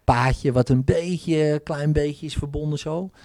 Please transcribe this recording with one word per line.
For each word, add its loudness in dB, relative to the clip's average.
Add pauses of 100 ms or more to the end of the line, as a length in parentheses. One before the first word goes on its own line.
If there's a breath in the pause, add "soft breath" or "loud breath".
paadje, 2
wat 2
een 4
beetje, 0
klein -2
beetje -2
is -10
verbonden -4
zo, -6 (160 loud breath)